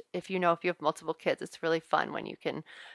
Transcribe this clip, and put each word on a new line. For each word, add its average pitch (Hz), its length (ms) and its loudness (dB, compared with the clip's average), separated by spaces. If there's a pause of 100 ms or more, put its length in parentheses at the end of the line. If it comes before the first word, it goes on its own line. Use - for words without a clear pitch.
(120)
if 180 180 -6
you 190 80 0
know, 175 140 6
if 165 100 0
you 180 60 2
have 175 140 0
multiple 156 320 0
kids, - 280 0
it's - 200 -12
really 165 180 2
fun - 320 2
when - 140 -4
you - 100 -8
can 147 280 -4 (300)